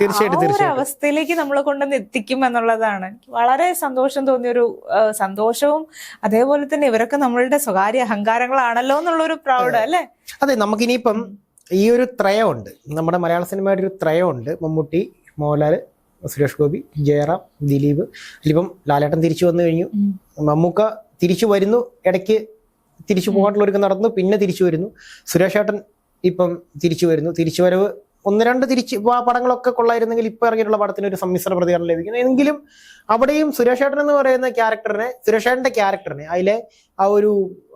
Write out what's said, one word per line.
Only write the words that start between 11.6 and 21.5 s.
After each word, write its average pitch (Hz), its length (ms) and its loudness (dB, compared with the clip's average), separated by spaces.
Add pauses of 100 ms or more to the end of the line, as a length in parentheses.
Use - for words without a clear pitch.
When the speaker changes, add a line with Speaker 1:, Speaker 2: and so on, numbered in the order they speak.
Speaker 1:
ഈ 196 180 4
ഒരു 240 140 4
ത്രയമുണ്ട്, 196 640 -2 (180)
നമ്മുടെ 160 300 -2
മലയാള 170 260 0
സിനിമയുടെ 196 360 -2
ഒരു 190 220 -6
ത്രയമുണ്ട്. 156 600 -2
മമ്മൂട്ടി, 160 500 -4 (260)
മോഹൻലാൽ, 151 420 0 (460)
സുരേഷ് 139 340 -2
ഗോപി, 147 240 0 (140)
ജയറാം, 147 420 0 (220)
ദിലീപ്. 143 400 0
ഇതിലിപ്പം - 720 -2 (140)
ലാലേട്ടൻ 147 340 2
തിരിച്ചു 165 240 0
വന്നു 170 160 2
കഴിഞ്ഞു, 165 220 2 (100)
Speaker 2:
ഉം. 202 260 0 (260)
Speaker 1:
മമ്മൂക്ക 170 420 2 (340)
തിരിച്ചു 175 240 2
വരുന്നു, 208 440 2 (160)